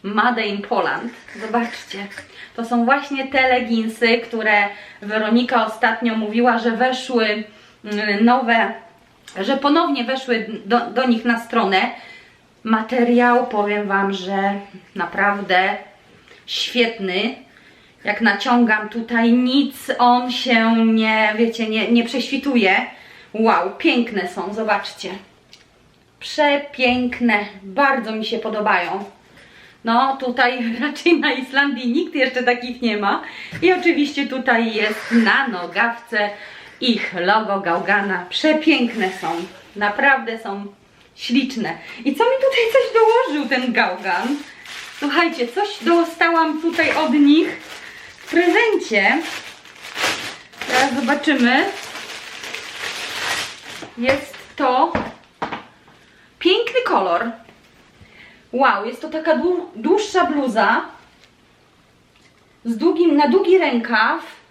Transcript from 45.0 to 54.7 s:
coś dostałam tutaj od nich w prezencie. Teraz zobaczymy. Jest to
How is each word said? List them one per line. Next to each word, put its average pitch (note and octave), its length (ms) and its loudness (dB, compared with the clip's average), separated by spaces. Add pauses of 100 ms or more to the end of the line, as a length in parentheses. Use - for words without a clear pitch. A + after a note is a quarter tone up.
coś G4+ 340 -4
dostałam E4 800 2
tutaj D#4+ 340 0
od D#4 180 0
nich D4 480 4 (560)
w - 120 -20
prezencie. E4+ 920 2 (1500)
Teraz B3+ 260 2
zobaczymy. C4+ 720 2 (2250)
Jest C4 380 -2 (200)
to C4+ 380 2 (1500)